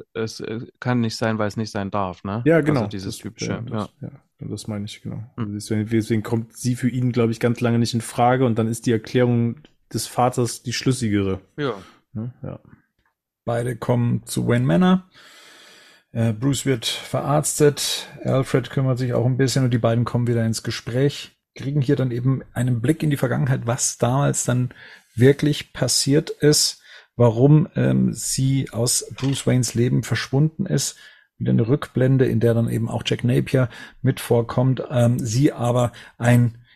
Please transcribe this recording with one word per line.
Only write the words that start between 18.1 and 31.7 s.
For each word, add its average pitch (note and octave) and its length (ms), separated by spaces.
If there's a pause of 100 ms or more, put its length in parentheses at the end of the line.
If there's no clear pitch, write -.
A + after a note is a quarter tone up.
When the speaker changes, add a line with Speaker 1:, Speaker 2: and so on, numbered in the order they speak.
Speaker 3:
Alfred B2+ 460
kümmert C3 300
sich B2 160
auch A#2 100
ein B2+ 120
bisschen C3+ 260
und B2 100
die B2 60
beiden A#2 260
kommen A#2+ 220
wieder A#2 180
ins A2+ 160
Gespräch, B2+ 680 (220)
kriegen C#3 280
hier C#3 160
dann B2+ 140
eben B2+ 320 (100)
einen B2 280
Blick D#3 220
in D3+ 60
die C#3 80
Vergangenheit, B2+ 500
was - 300
damals C3+ 480
dann B2 280 (420)
wirklich C#3+ 580
passiert C#3 560
ist, - 520 (360)
warum, B2 580
ähm, B2+ 380
sie C3+ 580
aus A#2 340 (120)
Bruce C3+ 280
Waynes B2 280
Leben B2 300
verschwunden D3 600
ist. C#3+ 320 (400)
Wieder A#2+ 140
eine B2 160
Rückblende, C3 580